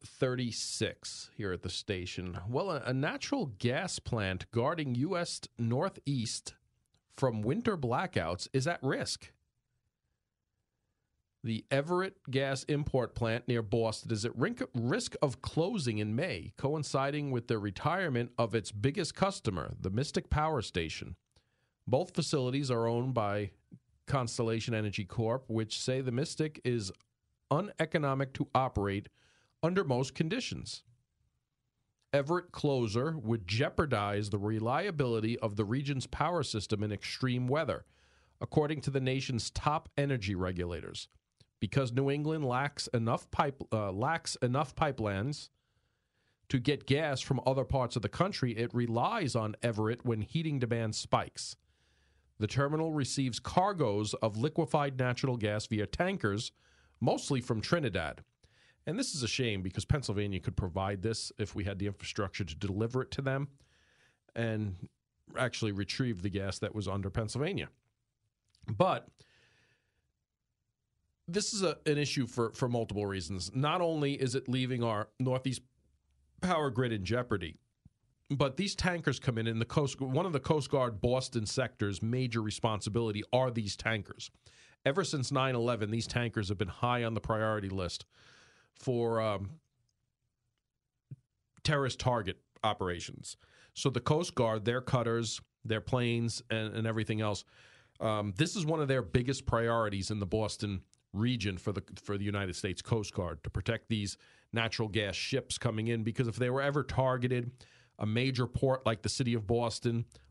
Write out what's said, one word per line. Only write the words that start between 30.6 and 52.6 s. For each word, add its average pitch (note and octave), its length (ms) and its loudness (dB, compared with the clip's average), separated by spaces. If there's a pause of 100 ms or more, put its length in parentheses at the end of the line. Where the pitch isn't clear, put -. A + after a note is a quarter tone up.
Everett D#3+ 420 2
closure C3+ 640 2
would A2 280 -2
jeopardize G#2 840 0
the G#2 80 0
reliability A#2 1000 0
of G#2 180 -2
the G#2+ 100 2
region's C3+ 400 -2
power E3 360 0
system G#2 400 -4
in G#2+ 80 0
extreme B2 580 -2
weather, C3+ 360 0 (560)
according D3+ 400 2
to C#3 100 -4
the C3+ 100 2
nation's C3 500 0
top - 480 0
energy B2 360 2
regulators. F2 760 -2 (520)
Because A#2 340 2
New C#3 160 4
England D3+ 340 0
lacks C3 440 0
enough A#2 420 0
pipe-, D3 320 0 (100)
uh, G#2 180 0
lacks C3 520 -2
enough C3 320 2
pipelines B2 760 0 (1000)
to C3+ 80 4
get C#3 260 2
gas C#3+ 380 2
from B2+ 240 0
other C3 180 4
parts B2+ 320 0
of A2+ 60 -2
the G2+ 80 2
country, E3+ 440 0
it A#2 200 -2
relies B2 600 2
on G#2+ 280 0
Everett A2 420 0
when A2+ 160 0
heating D#3 380 -2
demand A#2 360 0
spikes. - 600 -2 (840)
The G#2+ 100 0
terminal D#3 440 0